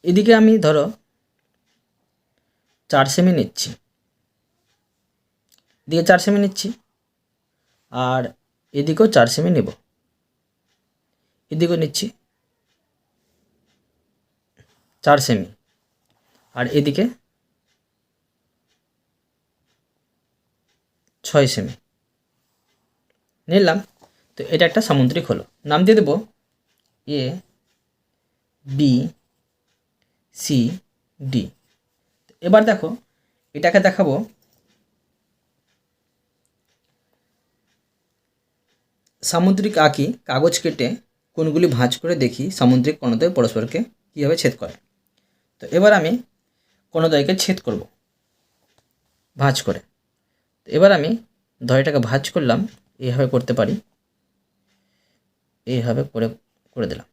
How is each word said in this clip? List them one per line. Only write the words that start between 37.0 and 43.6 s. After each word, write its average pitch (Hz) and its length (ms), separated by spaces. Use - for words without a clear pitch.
সামুদ্রিক 190 520
আঁকি, 143 200
কাগজ 139 340
কেটে 147 240
কোণগুলি 160 380
ভাঁজ 123 160
করে 165 120
দেখি 123 200
সামুদ্রিক 127 440
কর্ণদ্বয় 123 360
পরস্পরকে 117 420